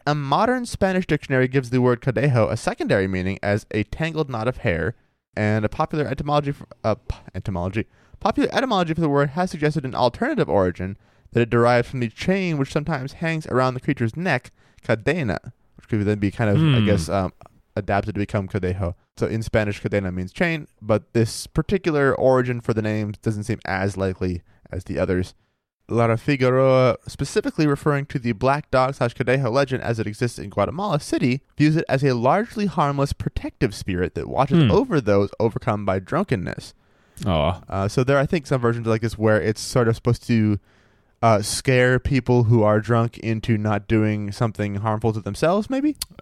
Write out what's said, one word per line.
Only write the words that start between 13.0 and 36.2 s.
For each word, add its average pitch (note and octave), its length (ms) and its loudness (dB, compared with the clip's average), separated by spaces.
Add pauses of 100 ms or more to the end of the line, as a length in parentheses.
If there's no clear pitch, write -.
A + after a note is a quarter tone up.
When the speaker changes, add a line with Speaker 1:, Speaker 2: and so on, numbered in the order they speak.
Speaker 1:
hangs D#3+ 340 -4
around B2+ 260 0
the B2+ 60 -8
creature's A#2+ 360 -2
neck, D3+ 340 -2 (340)
cadena, A#2+ 540 -2 (380)
which - 120 -20
could G#2 160 0
then G#2 140 0
be G2+ 140 0
kind A2 180 0
of, G2+ 60 4
I D3 240 4
Speaker 2:
Hmm. G#2 60 4
Speaker 1:
guess, E2 220 2
um, F#2 240 -2 (440)
adapted G2+ 380 -2
to - 60 -6
become G2 280 -2
Kadejo. F#2 460 -2 (220)
So - 100 -2
in A2+ 160 -2
Spanish, G#2 400 -2
cadena G2 300 -2
means F#2 200 -6
chain, E3 340 -2 (160)
but G#2+ 300 -2
this - 340 0
particular D#3 680 0
origin B2+ 460 2
for A#2 140 -2
the A2 80 -2
name G#2+ 400 -2
doesn't G#2 220 -2
seem - 200 -4
as F#2+ 320 -2
likely F#2 460 -2 (280)
as - 140 -10
the D2+ 140 -6
others. F#2 360 0 (540)
Lara A2+ 280 2
Figueroa C3 800 2 (100)
specifically E3+ 600 -2
referring C#3+ 400 0
to - 120 -6
the A#2+ 140 -2
black C3 380 0
dog C3 240 2
slash A#2+ 200 -2
Cadejo B2+ 380 0
legend C3 300 0
as A2+ 160 -2
it G#2+ 80 -2
exists A2+ 320 -4
in G2 100 -10
Guatemala D3 500 0
City, C#3+ 440 -2 (160)
views D3+ 180 4
it E3 120 0
as C3+ 140 0
a C3+ 120 2
largely F#3 520 0
harmless C#3+ 460 0
protective - 640 -4
spirit F2+ 400 -4
that D#2+ 140 -6
watches C#3+ 360 2
Speaker 2:
Hmm. A2+ 60 4
Speaker 1:
over G#3 300 2
those G2+ 380 2
overcome G#2 460 0
by G2 140 0
drunkenness. G2 760 -4 (540)